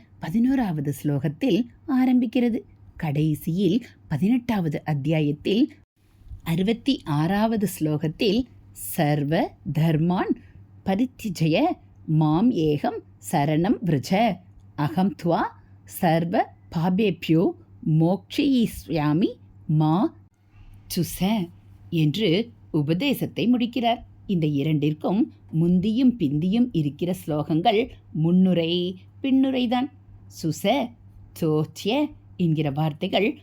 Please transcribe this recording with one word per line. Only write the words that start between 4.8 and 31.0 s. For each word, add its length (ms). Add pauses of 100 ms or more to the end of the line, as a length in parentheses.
அத்தியாயத்தில் 800 (800)
அறுபத்தி 480 (180)
ஆறாவது 560
ஸ்லோகத்தில் 720 (440)
சர்வ 580 (300)
தர்மான் 600 (520)
பரித்திஜய 800 (500)
மாம் 380 (100)
ஏகம் 380 (240)
சரணம் 560
விரஜ 320 (640)
அகம் 380
துவா 260 (500)
சர்வ 520 (260)
பாபேப்யோ 760 (500)
மோக்ஷயிஷ்யாமி 1400 (420)
மா 200 (960)
சுச 360 (640)
என்று 360 (460)
உபதேசத்தை 720
முடிக்கிறார். 540 (280)
இந்த 240
இரண்டிற்கும் 680 (320)
முந்தியும் 600
பிந்தியும் 600
இருக்கிற 420
ஸ்லோகங்கள் 640 (360)
முன்னுரை 580 (460)
பின்னுரைதான். 720 (420)
சுச, 420 (600)